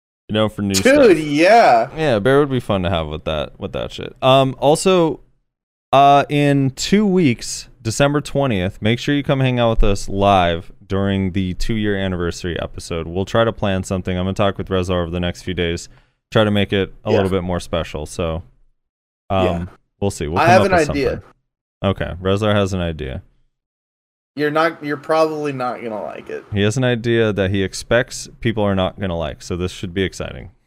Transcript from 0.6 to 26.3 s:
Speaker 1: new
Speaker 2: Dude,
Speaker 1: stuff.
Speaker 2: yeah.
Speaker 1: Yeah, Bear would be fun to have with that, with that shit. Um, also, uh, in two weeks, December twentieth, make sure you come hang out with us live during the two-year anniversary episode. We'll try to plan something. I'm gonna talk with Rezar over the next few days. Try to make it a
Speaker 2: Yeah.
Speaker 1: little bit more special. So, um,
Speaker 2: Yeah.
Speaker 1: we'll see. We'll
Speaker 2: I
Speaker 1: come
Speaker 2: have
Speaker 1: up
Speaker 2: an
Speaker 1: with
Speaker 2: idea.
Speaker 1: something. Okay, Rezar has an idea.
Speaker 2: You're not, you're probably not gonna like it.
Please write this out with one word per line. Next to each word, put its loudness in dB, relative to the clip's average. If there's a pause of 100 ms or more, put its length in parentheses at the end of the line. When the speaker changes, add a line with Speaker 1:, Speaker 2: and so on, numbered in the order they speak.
Speaker 1:
new 0
Speaker 2:
Dude, 2
Speaker 1:
stuff. 6
Speaker 2:
yeah. 4
Speaker 1:
Yeah, 0
Bear 4
would 2
be -2
fun -2
to -2
have -2
with -10
that, -6
with -10
that -6
shit. -12
Um, 2
also, 2 (720)
uh, 6
in 2
two 2
weeks, 0 (140)
December 0
twentieth, -2
make 0
sure -2
you -2
come 0
hang 0
out 4
with 4
us 0
live 2 (140)
during 0
the -2
two-year 0
anniversary -4
episode. -8
We'll -4
try 2
to 0
plan -2
something. -4
I'm -2
gonna -4
talk -2
with -10
Rezar -2
over -6
the -4
next -6
few -6
days. -4 (400)
Try 4
to 2
make 0
it -2 (100)
a -4
Speaker 2:
Yeah. 4
Speaker 1:
little 0
bit 0
more -4
special. -6
So, -6 (840)
um, 0
Speaker 2:
Yeah. -4 (340)
Speaker 1:
we'll -2
see. -6
We'll -2
Speaker 2:
I 2
Speaker 1:
come 2
Speaker 2:
have 6
Speaker 1:
up 2
Speaker 2:
an -2
Speaker 1:
with 0
Speaker 2:
idea. -2
Speaker 1:
something. -10 (540)
Okay, -2 (100)
Rezar 2
has 0
an -2
idea. -8 (1160)
Speaker 2:
You're 0
not, 0
you're -4
probably 0
not -6
gonna -8
like -12
it. -10